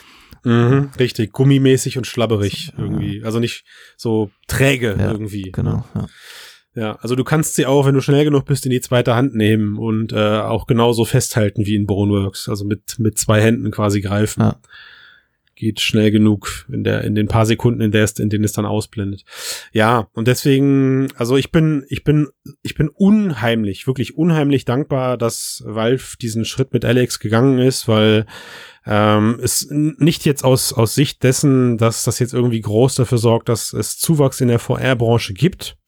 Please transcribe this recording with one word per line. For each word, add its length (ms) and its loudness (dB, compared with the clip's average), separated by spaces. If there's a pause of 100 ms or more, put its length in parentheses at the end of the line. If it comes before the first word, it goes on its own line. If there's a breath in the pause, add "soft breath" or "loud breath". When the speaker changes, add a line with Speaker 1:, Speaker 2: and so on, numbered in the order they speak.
(440 loud breath)
Speaker 1:
Mhm, 460 4 (100)
richtig, 320 -2
gummimäßig 680 4
und 80 -6
schlabberig 720 -2
Speaker 2:
Ja. 60 -6
Speaker 1:
irgendwie. 400 -4
Also 160 -4
nicht 240 -4 (340 loud breath)
so 320 -2 (180)
träge 520 0
Speaker 2:
Ja, 120 -2
Speaker 1:
irgendwie, 400 -8
Speaker 2:
genau, 260 -2
Speaker 1:
ne? 60 -6 (120)
Speaker 2:
ja. 100 -6 (720 loud breath)
Speaker 1:
Ja, 240 -6
also 140 -4
du 80 0
kannst 320 -2
sie 100 0
auch, 200 2
wenn 100 4
du 60 2
schnell 240 2
genug 180 2
bist, 220 -4
in 40 -2
die 120 0
zweite 340 0
Hand 180 0
nehmen 440 2
und, 340 -2
äh, 300 0
auch 260 -4
genauso 380 2
festhalten 600 0
wie 100 -2
in 120 0
Boneworks, 640 -2
also 160 -6
mit, 340 -8
mit 180 -2
zwei 240 2
Händen 300 2
quasi 300 0
greifen. 400 -2
Speaker 2:
Ja. 160 0 (1000 loud breath)
Speaker 1:
Geht 240 -4
schnell 320 2
genug 580 0
in 140 -6
der, 220 -2
in 100 -2
den 140 -2
paar 160 2
Sekunden, 340 0
in 120 0
der 120 4
es, 160 -2
in 100 0
denen 140 -2
es 80 0
dann 140 -4
ausblendet. 580 -6 (480 loud breath)
Ja, 400 2
und 160 -4
deswegen, 880 2
also 220 0
ich 160 -2
bin, 340 2
ich 160 -8
bin, 240 2 (340)
ich 140 -12
bin 140 0
unheimlich, 1000 0
wirklich 300 -4
unheimlich 480 2
dankbar, 520 -2
dass 480 -6
Valve 560 -2
diesen 220 -4
Schritt 300 -4
mit 100 0
Alex 360 0
gegangen 380 2
ist, 300 0
weil, 380 4 (600 loud breath)
ähm, 560 2
es 220 -2
n-, 340 -2
nicht 280 2
jetzt 180 0
aus, 300 2
aus 200 2
Sicht 300 -2
dessen, 540 2
dass 260 0
das 160 -2
jetzt 140 -2
irgendwie 260 0
groß 360 2
dafür 220 2
sorgt, 300 2
dass 240 -2
es 260 -6
Zuwachs 440 0
in 80 2
der 100 2
V-R-Branche 760 0
gibt. 440 -4 (100)